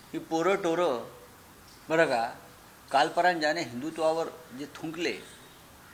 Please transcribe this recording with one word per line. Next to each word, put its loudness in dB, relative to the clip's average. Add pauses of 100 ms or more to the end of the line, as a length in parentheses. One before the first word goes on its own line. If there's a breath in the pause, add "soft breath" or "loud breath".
(120)
ही -6
पोरं 0
टोरं, 0 (800)
बरं 6
का, 0 (600)
कालपर्यंत 4
ज्याने 0
हिंदुत्वावर -2 (300)
जे -10
थुंकले, -6 (760)